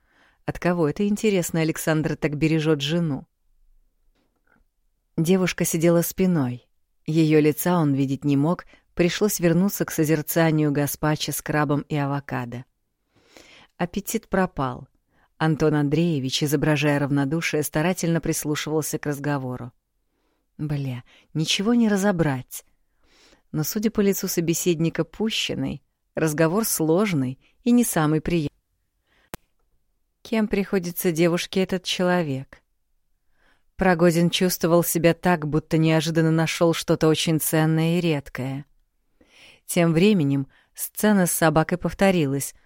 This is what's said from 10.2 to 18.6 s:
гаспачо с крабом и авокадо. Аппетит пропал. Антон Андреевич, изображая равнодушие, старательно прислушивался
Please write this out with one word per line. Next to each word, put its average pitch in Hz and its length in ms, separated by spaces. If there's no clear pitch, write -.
гаспачо 147 640
с - 100
крабом 147 460
и 156 80
авокадо. 131 680
Аппетит 196 500
пропал. 143 580
Антон 160 380
Андреевич, 147 680
изображая 147 560
равнодушие, 143 640
старательно 165 560
прислушивался 151 800